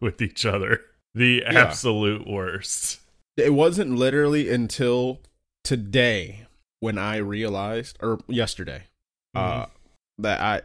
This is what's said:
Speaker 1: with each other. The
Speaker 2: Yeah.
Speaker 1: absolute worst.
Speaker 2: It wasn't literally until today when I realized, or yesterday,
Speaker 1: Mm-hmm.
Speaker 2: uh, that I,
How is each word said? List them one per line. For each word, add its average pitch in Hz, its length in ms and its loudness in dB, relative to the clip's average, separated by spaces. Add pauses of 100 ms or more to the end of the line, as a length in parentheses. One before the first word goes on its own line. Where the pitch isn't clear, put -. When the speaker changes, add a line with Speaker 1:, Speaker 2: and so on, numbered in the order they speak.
Speaker 1:
with 120 220 -4
each - 240 -2
other. 101 340 0 (340)
The 123 320 2
Speaker 2:
Yeah. 117 200 6
Speaker 1:
absolute 107 600 0
worst. 98 720 -6 (360)
Speaker 2:
It 143 160 4
wasn't 160 440 4
literally 143 540 2
until 123 720 0 (520)
today 107 720 0 (340)
when 110 180 -2
I 104 180 -2
realized, 107 840 -4
or 110 280 -2
yesterday, 104 560 -4 (520)
Speaker 1:
Mm-hmm. 92 260 -2
Speaker 2:
uh, - 40 -10 (520)
that 104 240 -2
I, 104 220 0